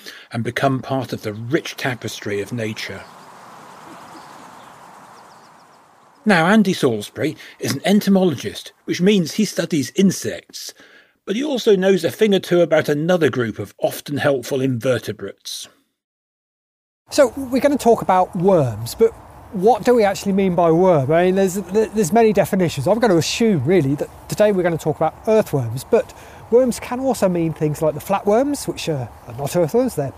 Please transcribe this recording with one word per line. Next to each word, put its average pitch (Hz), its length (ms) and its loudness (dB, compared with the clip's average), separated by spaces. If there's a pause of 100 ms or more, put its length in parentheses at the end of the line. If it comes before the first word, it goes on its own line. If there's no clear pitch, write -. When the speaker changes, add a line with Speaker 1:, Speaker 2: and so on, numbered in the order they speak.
(320)
Speaker 1:
and 117 120 -6
become 127 380 -2
part 131 320 -8
of 113 80 -10
the 107 120 -10
rich 117 440 -10
tapestry 110 640 -8
of 98 100 -12
nature. 110 500 -10 (3250)
Now, 175 220 4
Andy 190 280 4
Salisbury 117 600 -2 (220)
is 110 160 -6
an 139 100 -8
entomologist, 185 920 0 (120)
which 165 160 -4
means 185 320 2
he 220 100 0
studies 165 520 -2
insects, - 760 -2 (540)
but 196 100 -4
he 247 80 -2
also 247 320 2
knows 185 280 2
a - 80 -2
thing 214 240 2
or 180 40 2
two 175 220 2
about 156 260 4
another 151 440 0
group 117 260 -4
of 101 220 -10
often - 380 -6
helpful 139 440 -2
invertebrates. 120 1040 -6 (1400)
Speaker 2:
So 269 260 2
we're 262 240 -4
gonna 285 160 2
talk 233 280 2
about 185 320 2
worms, 143 580 0
but 226 180 2 (420)
what 208 300 2
do 247 120 4
we 226 80 4
actually 196 300 -2
mean 190 200 0
by 170 160 4
worm? 160 420 4
I 170 140 4
mean, 185 100 2
there's, 190 200 0
there's 202 580 -2
many 220 200 4
definitions. 165 540 0
I'm 214 120 2
gonna 214 180 4
assume, 175 480 0
really, 151 300 2
that 147 140 -8 (200)
today 208 220 2
we're 185 100 0
gonna 170 160 -2
talk 151 200 -4
about 156 180 -2 (120)
earthworms, 135 560 0
but - 300 0 (380)
worms 247 280 4
can 247 200 -8
also 247 300 0
mean 170 220 0
things 151 300 -2
like 151 140 0
the 143 40 -8
flatworms, 233 680 0
which - 220 -8
are, 131 200 -4 (180)
are 117 120 -16
not 143 160 -6
earthworms, 214 400 0
they're - 220 -6